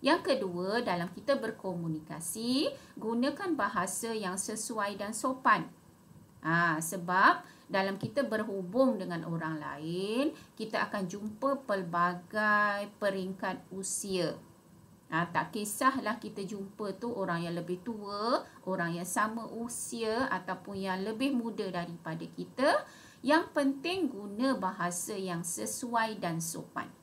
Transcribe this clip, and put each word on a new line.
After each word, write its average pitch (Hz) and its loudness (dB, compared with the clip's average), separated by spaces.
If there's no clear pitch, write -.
Yang 302 4
kedua, 196 0
dalam 180 0
kita 277 2
berkomunikasi, 196 -2
gunakan 269 0
bahasa 214 0
yang 190 -2
sesuai 214 -2
dan 202 -4
sopan. 240 2
Ha, 165 4
sebab 185 4
dalam 196 2
kita 254 0
berhubung 214 2
dengan 175 -4
orang 160 -2
lain, 180 -2
kita 214 -2
akan 202 -2
jumpa 214 -2
pelbagai 202 2
peringkat 190 -2
usia. 185 -2
Ha, 170 2
tak 160 0
kisahlah 214 0
kita 202 -8
jumpa 196 -6
tu 240 -4
orang 175 0
yang 170 -2
lebih 180 -4
tua, 214 -2
orang 175 0
yang 175 -4
sama 220 0
usia 233 -2
ataupun 185 -4
yang 190 0
lebih 240 0
muda 214 -2
daripada 170 -4
kita. 262 0
Yang 311 4
penting 302 2
guna 208 0
bahasa 185 -2
yang 185 -2
sesuai 226 -2
dan 165 0
sopan. - -6